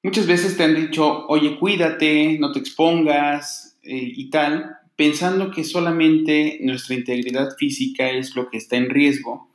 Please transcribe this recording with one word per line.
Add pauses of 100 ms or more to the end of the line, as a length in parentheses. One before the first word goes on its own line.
Muchas
veces
te
han
dicho,
"Oye,
cuídate,
no
te
expongas",
eh,
y
tal, (180)
pensando
que
solamente
nuestra
integridad
física
es
lo
que
está
en
riesgo